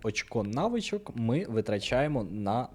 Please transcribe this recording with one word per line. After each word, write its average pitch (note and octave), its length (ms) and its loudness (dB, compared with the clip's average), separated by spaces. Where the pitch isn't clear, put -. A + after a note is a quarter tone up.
очко G#2+ 420 -2
навичок G3+ 720 -2
ми A#2 300 2
витрачаємо A2+ 800 0
на G#2 500 0